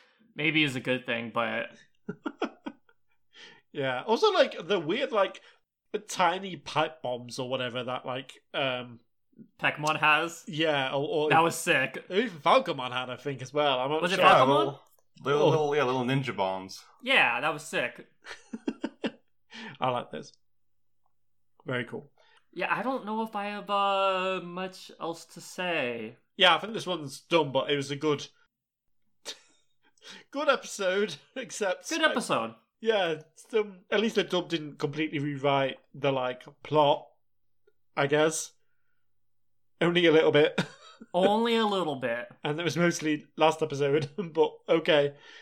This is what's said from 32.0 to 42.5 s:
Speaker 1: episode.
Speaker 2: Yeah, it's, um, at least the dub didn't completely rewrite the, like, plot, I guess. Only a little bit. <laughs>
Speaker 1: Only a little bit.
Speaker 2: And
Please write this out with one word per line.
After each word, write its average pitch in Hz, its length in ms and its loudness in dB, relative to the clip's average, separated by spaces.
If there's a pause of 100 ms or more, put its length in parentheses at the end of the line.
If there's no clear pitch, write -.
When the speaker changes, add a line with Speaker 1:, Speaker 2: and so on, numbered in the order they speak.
Speaker 1:
episode. 139 520 0 (260)
Speaker 2:
Yeah, 208 300 0
it's, - 360 -12 (100)
um, 208 200 -4 (160)
at 208 80 2
least 220 160 0
the 196 80 2
dub 175 240 -2
didn't 151 300 -6
completely 151 420 -4
rewrite 139 560 0 (180)
the, 139 180 0
like, 127 300 -2 (220)
plot, 147 420 2 (880)
I 143 120 2
guess. 151 420 0 (1300)
Only 175 260 4
a 160 60 8
little 156 200 6
bit. 147 280 4 (280)
<laughs> - 260 -14
Speaker 1:
Only 208 420 4
a 226 80 2
little 175 320 -2
bit. 120 300 -6 (180)
Speaker 2:
And 151 140 -4